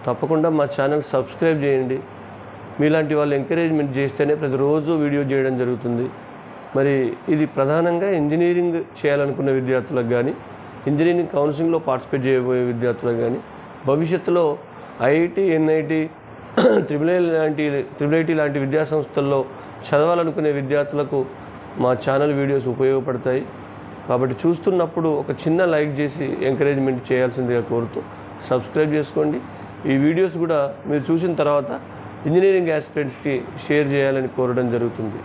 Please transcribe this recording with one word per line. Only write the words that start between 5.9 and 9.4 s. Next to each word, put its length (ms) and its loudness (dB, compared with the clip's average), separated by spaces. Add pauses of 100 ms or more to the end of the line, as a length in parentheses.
మరి 360 2 (160)
ఇది 180 2
ప్రధానంగా 640 0
ఇంజనీరింగ్ 640 2
చేయాలనుకున్న 760 0